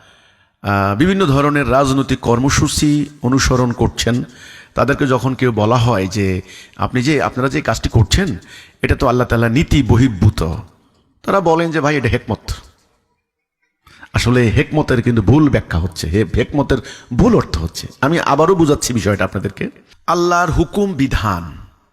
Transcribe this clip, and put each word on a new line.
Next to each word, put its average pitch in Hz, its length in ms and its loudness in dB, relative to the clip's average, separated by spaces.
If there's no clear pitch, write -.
আহ, 101 360 0
বিভিন্ন 190 280 2
ধরনের 143 440 2
রাজনৈতিক 135 500 0
কর্মসূচি 143 840 0
অনুসরণ 123 500 0
করছেন। 117 520 -2
তাদেরকে 139 320 0
যখন 131 280 0
কেউ 123 180 0
বলা 107 240 2
হয় 117 300 0
যে, 95 360 -2
"আপনি 113 260 -4
যে, 135 200 0
আপনারা 123 260 -2
যে 143 120 -4
কাজটি - 280 -4
করছেন, 123 480 0
এটা 131 140 0
তো 139 120 0
আল্লাহ 123 180 2
তাআলা 117 220 0
নীতি 143 340 2
বহির্ভূত", 110 600 2
তারা 196 180 0
বলেন 165 300 2
যে, 156 100 -2
"ভাই, 147 160 0
এটা 117 120 0
হেকমত।" 113 440 -4
আসলে 123 280 2
হেকমতের 123 640 0
কিন্তু 117 200 0
ভুল 143 260 4
ব্যাখ্যা 104 300 -2
হচ্ছে, 85 300 -6
হে-, 98 280 0
হেকমতের 135 420 0
ভুল 202 220 4
অর্থ - 220 -2
হচ্ছে। - 280 -8
আমি 156 200 0
আবারও 160 340 2
বুঝাচ্ছি 151 380 2
বিষয়টা 98 320 0
আপনাদেরকে। 98 460 -6
আল্লাহর 175 440 0
হুকুম 190 420 0
বিধান, 98 640 -4